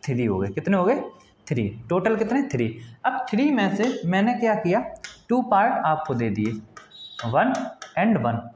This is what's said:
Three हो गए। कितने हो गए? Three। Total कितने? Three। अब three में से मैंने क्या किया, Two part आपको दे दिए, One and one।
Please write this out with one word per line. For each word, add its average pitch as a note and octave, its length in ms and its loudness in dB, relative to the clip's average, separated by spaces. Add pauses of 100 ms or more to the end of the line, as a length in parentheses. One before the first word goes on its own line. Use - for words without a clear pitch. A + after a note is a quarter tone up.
Three B2 220 0
हो G2 140 0
गए। G2 100 0
कितने - 280 0
हो F3+ 80 4
गए? B3 160 2 (460)
Three। A#2 200 0 (220)
Total F#3+ 260 2
कितने? A3 340 0
Three। A#2+ 180 0 (380)
अब B3+ 240 -2
three C4+ 220 2
में G3+ 240 2
से A#3 320 -2
मैंने G3 280 2
क्या A3 220 2
किया, G#3+ 260 0 (460)
Two A#3+ 140 2
part G#3+ 420 2
आपको D#3 300 0
दे A#2 160 0
दिए, G#2+ 200 0 (760)
One F3 260 4 (460)
and G#3 200 4
one। A2+ 200 0 (160)